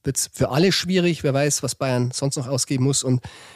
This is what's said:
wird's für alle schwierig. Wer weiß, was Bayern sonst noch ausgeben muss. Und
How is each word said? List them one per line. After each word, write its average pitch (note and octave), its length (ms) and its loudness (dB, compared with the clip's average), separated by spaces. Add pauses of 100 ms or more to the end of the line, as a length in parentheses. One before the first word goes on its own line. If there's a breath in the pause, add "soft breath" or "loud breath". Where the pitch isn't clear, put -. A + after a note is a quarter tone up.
wird's - 300 -2
für - 160 0
alle E3+ 200 4
schwierig. F3 540 0
Wer C#3 80 2
weiß, C#3+ 300 0
was C#3 140 -6
Bayern B2 340 0
sonst C#3 260 -4
noch B2+ 120 -6
ausgeben C3+ 360 -2
muss. C#3 180 0
Und B2+ 200 0 (340 loud breath)